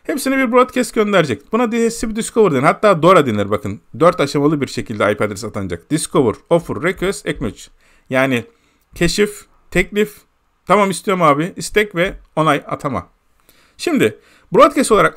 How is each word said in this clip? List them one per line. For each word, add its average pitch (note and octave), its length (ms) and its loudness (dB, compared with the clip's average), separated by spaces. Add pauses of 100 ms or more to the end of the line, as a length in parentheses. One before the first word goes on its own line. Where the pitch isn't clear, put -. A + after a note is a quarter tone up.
Hepsine C4+ 340 -4
bir C4 160 0
broadcast B3+ 420 0
gönderecek. F#3 580 -2
Buna A3+ 200 -2
D A#3 180 0
S A3+ 180 -6
P G#3+ 80 -8
Discover G#3+ 360 0
denir. B2+ 100 0
Hatta F#3 400 2
dora E3+ 240 6
denir G#2 240 0
bakın. G#2 300 -4 (200)
Dört E3+ 200 2
aşamalı D3 400 0
bir B2+ 60 -2
şekilde G#2+ 460 -2
I G#2+ 40 -4
P G#2+ 80 -2
adresi G#2 220 -6
atanacak. F#2+ 440 -8
Discover, C#3+ 440 0 (160)
Offer, D3 320 0
Request, F#3 440 -4
Acknowledge. A#2+ 360 -8 (480)
Yani C3 340 0 (500)
keşif, G3+ 520 -2 (240)
teklif, G3+ 460 -2 (500)
tamam G3 240 2
istiyorum F#3 320 -4
abi, D3+ 340 2
istek G#3 380 -4
ve F3 220 -4 (200)
onay D#3 300 0
atama. C3+ 400 -8 (720)
Şimdi F#3+ 420 0 (340)
broadcast C4+ 400 4
olarak E3+ 240 4